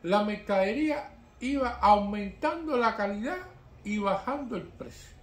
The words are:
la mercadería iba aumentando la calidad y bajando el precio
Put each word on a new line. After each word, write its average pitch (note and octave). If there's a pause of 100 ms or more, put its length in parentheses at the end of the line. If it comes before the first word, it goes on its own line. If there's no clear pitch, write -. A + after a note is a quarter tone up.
la G3+
mercadería G#3+ (280)
iba B3+
aumentando G#3
la A3+
calidad G#3 (460)
y G#3
bajando A#3
el F3
precio -